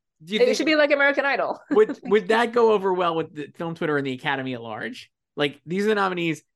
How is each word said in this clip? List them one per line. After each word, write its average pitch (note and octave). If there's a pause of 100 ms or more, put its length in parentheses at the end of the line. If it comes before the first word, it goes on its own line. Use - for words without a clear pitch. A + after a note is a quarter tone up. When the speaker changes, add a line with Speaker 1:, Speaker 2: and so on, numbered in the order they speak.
(240)
Speaker 1:
do F3
you G#3+
Speaker 2:
It B3
Speaker 1:
think -
Speaker 2:
should C#4+
be D#4
like D4
American C#4
Idol. G3+
<laughs> -
Speaker 1:
would, G#3+
would G3+
that A3+
go A3+
over F#3+
well F3
with D#3+
the D3
film E3+
Twitter D#3
and C#3
the C3
Academy C3
at A#2
large? A#2 (240)
Like, C#3+
these F#3
are G#3+
the G#3+
nominees. F3 (120)